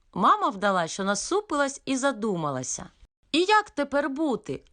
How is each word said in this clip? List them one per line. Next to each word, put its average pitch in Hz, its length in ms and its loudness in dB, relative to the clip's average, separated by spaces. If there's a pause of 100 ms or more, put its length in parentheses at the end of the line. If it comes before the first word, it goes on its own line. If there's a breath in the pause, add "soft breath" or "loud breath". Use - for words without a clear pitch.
(140)
Мама 339 340 4
вдала, 190 400 0
що 190 160 -6
насупилась 285 800 -2
і 269 120 -2
задумалася. 196 920 -4 (440)
«І 294 80 2
як 415 300 4
тепер 285 380 -2
бути? 269 640 -4